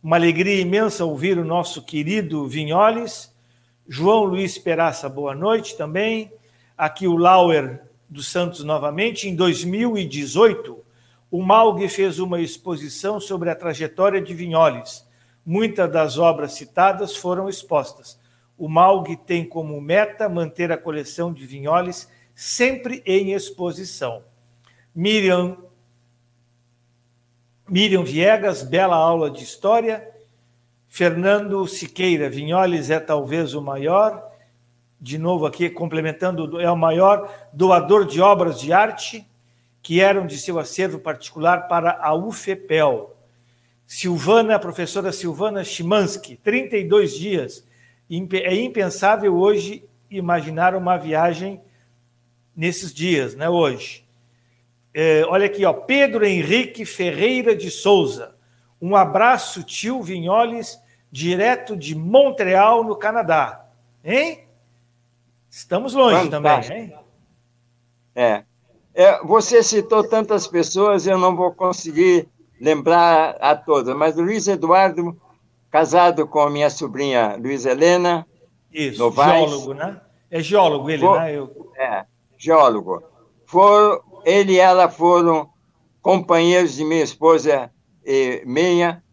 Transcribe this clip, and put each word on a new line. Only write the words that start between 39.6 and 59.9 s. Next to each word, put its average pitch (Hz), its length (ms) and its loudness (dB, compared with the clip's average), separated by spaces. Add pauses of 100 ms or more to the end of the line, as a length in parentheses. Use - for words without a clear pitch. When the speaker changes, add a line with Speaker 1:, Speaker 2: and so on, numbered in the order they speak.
Speaker 1:
que 165 180 0
eram 196 260 2
de 143 120 -8
seu 175 200 -6
acervo 185 400 -6
particular 165 680 -4
para 170 320 0
a 156 140 0
ufepel. 160 1000 -2 (720)
Silvana, 196 720 0
professora 180 540 -6
Silvana 185 500 -6
Chimansky, 170 720 -2
trinta 240 400 -4
e 185 120 -2
dois 208 260 2
dias. 165 500 -6 (460)
Impe-, 180 320 -6
é 185 120 -2
impensável 208 840 0
hoje 196 480 0 (260)
imaginar 175 640 -2
uma 180 220 -2
viagem 170 640 -2 (960)
nesses 170 360 -4
dias, 143 440 -2
né, 151 120 -4
hoje. 156 560 -2 (880)
É, 156 360 2
olha 196 180 2
aqui, 202 180 -2
ó, 170 80 4
Pedro 247 520 2
Henrique 196 600 -2
Ferreira 208 680 0
de 175 160 -6
Souza. 156 640 0 (480)
Um 190 140 0
abraço, 190 680 2
tio 240 400 -6